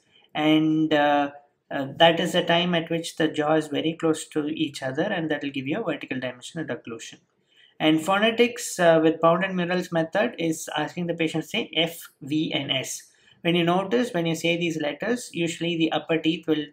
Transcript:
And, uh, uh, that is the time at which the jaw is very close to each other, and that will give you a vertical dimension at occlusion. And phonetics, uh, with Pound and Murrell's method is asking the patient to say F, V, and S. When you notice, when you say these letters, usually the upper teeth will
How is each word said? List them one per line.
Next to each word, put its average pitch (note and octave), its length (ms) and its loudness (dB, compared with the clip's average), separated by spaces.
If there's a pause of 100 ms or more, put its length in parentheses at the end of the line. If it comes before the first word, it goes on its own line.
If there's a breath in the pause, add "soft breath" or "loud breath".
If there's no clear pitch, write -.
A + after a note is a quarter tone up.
(360 soft breath)
And, D#3 580 4
uh, D3 380 4 (380)
uh, C#3+ 180 -6 (120)
that E3 200 6
is F3+ 140 -2
the F3 100 2
time F3 320 2
at E3 140 -2
which E3 260 -4
the D#3 140 0
jaw D3+ 240 0
is D#3 140 2
very D3 260 -2
close D#3+ 340 -2
to D3+ 200 -4
each D#3 360 -4
other, C3+ 200 -4
and F3 280 -4
that C#3+ 100 -2
will C#3 100 -6
give C3+ 160 -8
you F3 120 -4
a A3+ 60 -6
vertical C#3 340 -6
dimension B2 400 -10
at C#3+ 80 -8
occlusion. A#2+ 520 -12 (600 soft breath)
And D#3 240 4
phonetics, A3+ 720 2
uh, E3 240 8
with D#3+ 200 4
Pound F3 240 6
and F#3 100 -4
Murrell's F3 340 0
method F3 480 0
is E3 380 -4
asking D3+ 320 -4
the E3+ 60 -2
patient D#3+ 320 -2
to - 40 -18
say A#3 240 -6
F, E3 380 -4 (100)
V, D3+ 320 -2
and C#3 200 -4
S. - 300 -6 (360 soft breath)
When E3+ 160 2
you E3+ 80 4
notice, F#3+ 500 0
when E3+ 120 -2
you E3 100 0
say E3+ 220 0
these D#3+ 240 -4
letters, G3 500 -4
usually E3+ 460 -4
the D#3+ 160 2
upper D#3 240 -2
teeth D#3+ 280 -2
will D3+ 280 0